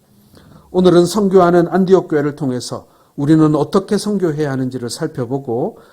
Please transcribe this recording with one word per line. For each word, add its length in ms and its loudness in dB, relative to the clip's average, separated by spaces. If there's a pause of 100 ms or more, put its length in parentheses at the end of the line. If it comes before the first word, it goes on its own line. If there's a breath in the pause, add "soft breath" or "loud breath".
(720 soft breath)
오늘은 360 4
선교하는 600 2
안디옥 400 2
교회를 280 -2
통해서 500 -8 (280 soft breath)
우리는 400 2
어떻게 440 -2
선교해야 520 -4
하는지를 380 -6
살펴보고 880 -6 (140 loud breath)